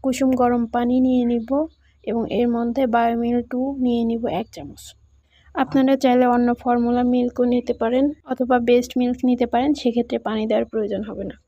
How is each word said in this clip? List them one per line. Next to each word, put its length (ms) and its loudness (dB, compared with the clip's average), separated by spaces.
কুসুম 340 0
গরম 320 2
পানি 340 0
নিয়ে 240 2
নিব 240 -2
এবং 200 -2
এর 160 2
মধ্যে 320 -2
বায়োমিল 520 0
টু 120 -4
নিয়ে 220 0
নিব 180 -2
এক 140 -6
চামচ। 280 -16
আপনারা 420 2
চাইলে 280 4
অন্য 140 2
ফর্মুলা 420 0
মিল্কও 420 0
নিতে 280 0
পারেন 320 0
অথবা 260 0
বেস্ট 300 4
মিল্ক 200 0
নিতে 180 2
পারেন, 260 0
সেক্ষেত্রে 440 -2
পানি 200 -2
দেওয়ার 200 0
প্রয়োজন 360 -4
হবে 220 -10
না 100 -10